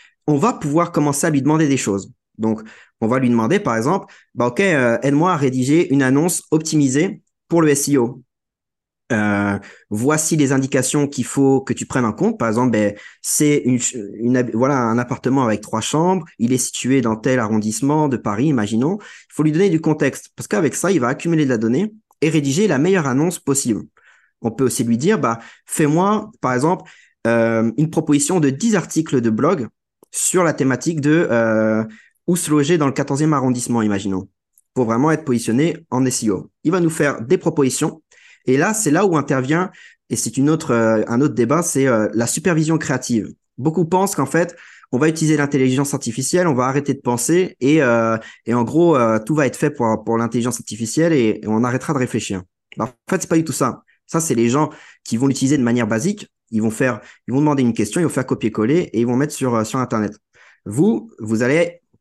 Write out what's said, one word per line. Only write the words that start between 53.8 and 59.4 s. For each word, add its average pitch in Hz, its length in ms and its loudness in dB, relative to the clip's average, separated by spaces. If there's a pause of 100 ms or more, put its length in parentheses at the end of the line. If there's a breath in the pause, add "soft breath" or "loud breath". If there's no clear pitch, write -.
Ça, 165 100 -4
c'est 160 160 -2
les 117 140 4
gens 147 220 2 (340 loud breath)
qui 117 120 -4
vont 135 120 2
l'utiliser 135 280 2
de 131 60 0
manière 120 240 2
basique. 127 420 -2 (220)
Ils 107 120 -2
vont 110 100 0
faire, 123 280 -2 (280 loud breath)
ils 117 60 -2
vont 139 60 2
demander 147 220 2
une 117 120 2
question, 110 260 -2
ils 170 40 2
vont 131 60 0
faire - 160 -4
copier-coller 117 640 0
et 110 100 0
ils 120 40 0
vont 123 100 0
mettre 143 180 -2
sur, 127 200 -2